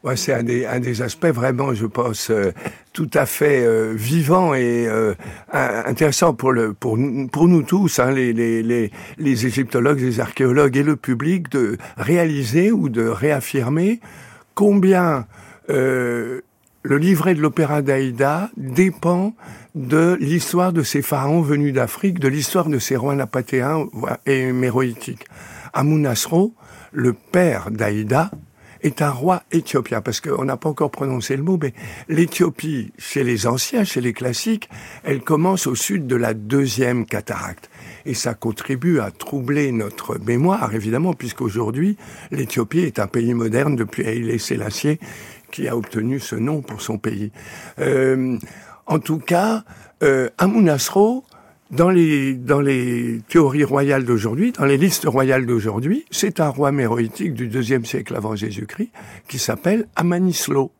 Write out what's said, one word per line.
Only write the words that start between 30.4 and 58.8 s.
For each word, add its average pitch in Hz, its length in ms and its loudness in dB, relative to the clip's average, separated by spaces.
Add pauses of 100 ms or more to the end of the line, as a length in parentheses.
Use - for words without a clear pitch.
n'a 135 140 -2
pas 160 100 -4
encore 147 240 -2
prononcé 135 460 -4
le 139 60 -4
mot, 180 160 0
mais 139 140 -4 (360)
l'Éthiopie, 156 880 -2
chez - 260 -4
les 117 240 0
anciens, 131 380 0
chez 131 160 -4
les 123 100 0
classiques, 127 580 -4 (360)
elle 139 160 -2
commence 165 460 0
au 131 80 -2
sud 175 300 -2
de 123 120 0
la 117 160 0
deuxième 120 720 0
cataracte. 92 640 -10 (360)
Et 139 80 -4
ça 117 200 -4
contribue 131 640 -2
à 101 100 -4
troubler 139 640 -2
notre - 480 -6
mémoire, 120 560 0
évidemment, 117 380 0
puisqu'aujourd'hui, 120 840 -2 (360)
l'Éthiopie 131 500 -2
est 151 180 -2
un 101 80 0
pays 120 260 0
moderne 120 440 0
depuis 110 280 -4
Haïlé 117 320 -2
Sélassié, 120 600 -2 (500)
qui - 200 -6
a 120 80 -2
obtenu 117 420 -4
ce - 160 -8
nom 139 260 -2
pour 107 200 -12
son 113 160 -6
pays. 104 340 -6 (480)
Euh, 131 580 2 (480)
en 156 140 0
tout 151 200 -4
cas, 208 440 0 (400)
euh, 131 240 4 (100)
Amun-Asro, 202 840 4 (480)
dans 165 180 4
les, 151 460 4
dans 131 260 2
les 120 680 0
théories 147 340 4
royales 139 420 2
d'aujourd'hui, 120 460 0
dans 143 140 -2
les 139 120 4
listes 175 280 2
royales 131 420 2
d'aujourd'hui, 120 640 -2
c'est - 280 -2
un 156 100 2
roi 139 220 0
méroïtique 120 600 0
du 120 140 -6
deuxième 120 360 0
siècle - 320 -6
avant 110 200 -4
Jésus-Christ 104 560 -8 (360)